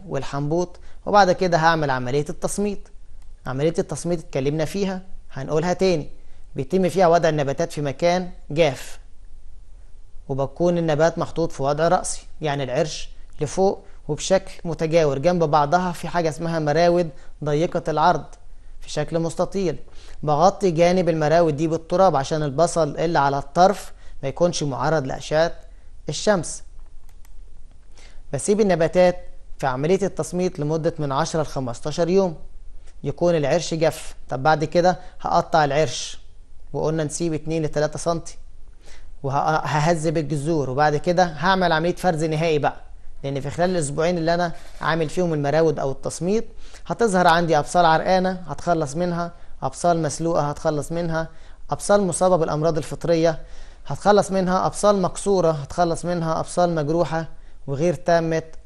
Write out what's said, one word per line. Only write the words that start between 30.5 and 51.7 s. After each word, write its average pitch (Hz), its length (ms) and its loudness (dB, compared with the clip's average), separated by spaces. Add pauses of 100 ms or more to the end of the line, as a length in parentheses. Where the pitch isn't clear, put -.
لمدة 156 380 0
من 147 140 -2
عشرة 156 300 0
لخمستاشر 139 680 -4
يوم، 185 280 2 (680)
يكون 170 320 2
العرش 151 380 0
جف. 160 400 0 (140)
طب 135 140 -6
بعد 156 220 4
كده 175 340 2 (220)
هقطع 170 440 2
العرش، 143 540 0 (540)
وقلنا 156 320 0
نسيب 160 300 -4
اتنين 156 280 -2
لتلاتة 151 360 -2
سنتي، - 400 -4 (840)
وههذب 151 960 0
الجذور، 147 520 -2
وبعد 147 260 2
كده 175 280 2
هعمل 175 480 2
عملية 165 220 2
فرز 165 300 0
نهائي 156 340 2
بقى، 135 180 0 (480)
لأن 139 160 -4
في 139 100 -6
خلال 175 200 0
الأسبوعين 165 480 0
اللي 165 160 2
أنا 170 180 0 (280)
عامل 160 280 0
فيهم 170 260 0
المراود 147 440 2
أو 143 120 -2
التصميت 196 580 -2 (380)
هتظهر 185 400 4
عندي 165 320 6
أبصال 175 260 4
عرقانة 185 460 4
هتخلص 160 640 -2
منها، 170 360 -2 (300)
أبصال 165 400 0
مسلوقة 160 480 0
هتخلص 147 420 -2
منها، 165 360 -2 (420)